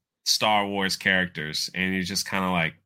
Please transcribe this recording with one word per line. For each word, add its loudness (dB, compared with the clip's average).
Star 2
Wars -2
characters, 0
and 0
you're 0
just -4
kinda 0
like, 0